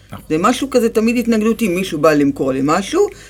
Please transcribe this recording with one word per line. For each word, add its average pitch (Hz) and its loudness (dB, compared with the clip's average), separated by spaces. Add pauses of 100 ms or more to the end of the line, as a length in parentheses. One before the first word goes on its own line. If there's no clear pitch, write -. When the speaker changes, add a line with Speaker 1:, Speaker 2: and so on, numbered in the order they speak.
(120)
Speaker 1:
נכון. - -16
Speaker 2:
זה 156 0
משהו 240 0
כזה 233 2
תמיד 226 0
התנגדותי, 226 0
מישהו 175 -4
בא 156 4
למכור 143 0
לי 131 -2
משהו, 196 0 (240)